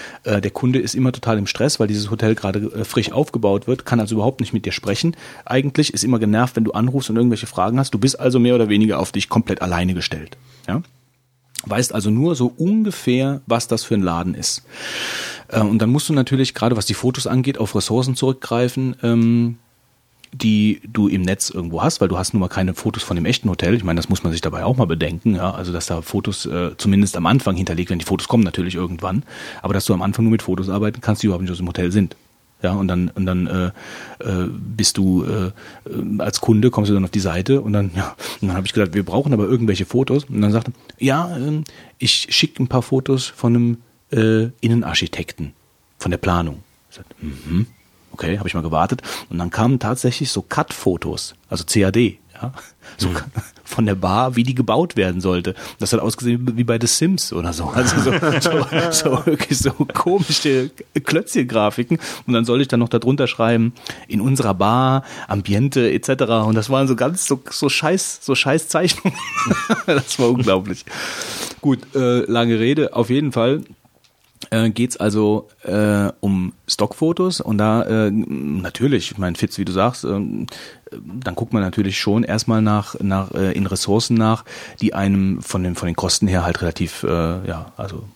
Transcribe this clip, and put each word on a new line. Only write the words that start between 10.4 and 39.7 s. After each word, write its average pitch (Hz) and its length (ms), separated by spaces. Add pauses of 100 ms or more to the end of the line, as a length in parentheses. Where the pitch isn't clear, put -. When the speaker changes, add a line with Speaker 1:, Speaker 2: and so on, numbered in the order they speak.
Speaker 1:
Ja? 147 120 (880)
Weißt 117 260
also 104 160
nur 139 280
so 123 200
ungefähr, 143 920
was 117 180
das 113 160
für - 120
ein 101 80
Laden 85 340
ist. - 260 (840)
Äh, 110 120
und 107 200
dann 110 100
musst 147 180
du 160 40
natürlich, 135 420
gerade 117 220
was 104 100
die - 80
Fotos 127 320
angeht, 127 320
auf 107 160
Ressourcen 123 400
zurückgreifen, 127 880
ähm, 117 560 (760)
die 107 460 (100)
du 107 180
im 95 120
Netz 92 300
irgendwo 82 320
hast, 156 180
weil 95 80
du 90 80
hast 92 160
nun 104 80
mal 90 80
keine 92 240
Fotos - 300
von 92 140
dem 82 100
echten - 240
Hotel. 90 240
Ich 110 100
meine, 85 140
das 82 100
muss 92 140
man 85 100
sich 85 80
dabei 87 240
auch 127 140
mal 117 80
bedenken, 82 480
ja, 92 160
also 90 240
dass 85 100
da 85 160
Fotos, - 460
äh, 87 320
zumindest 98 400
am 85 80
Anfang 101 280
hinterlegt 87 360
werden. 90 80
Die 82 80
Fotos 92 220
kommen 117 140
natürlich 90 320
irgendwann, 92 500 (360)
aber 95 140
dass 98 100
du - 80
am 92 80
Anfang 104 240
nur 110 80
mit 110 80
Fotos 92 300
arbeiten 107 320
kannst, 107 200
die 113 40
überhaupt 92 160
nicht 90 80
aus 85 80
dem 87 100
Hotel 90 240
sind. 95 240 (460)
Ja, 92 100
und 98 160
dann, 90 260
und 95 120
dann, 90 200
äh, 92 200 (540)
äh, 90 280
bist - 480
du, 92 280
äh, 104 220
äh, 95 60 (680)
als - 200
Kunde 117 300
kommst 104 180
du 104 60
dann 95 100
auf 90 60
die 104 100
Seite 95 400
und 107 140
dann, 101 200
ja, 92 220 (240)
und 101 80
dann 90 80
hab 95 80
ich - 80
gesagt, 95 220
„Wir 98 100
brauchen 131 300
aber 104 100
irgendwelche 107 400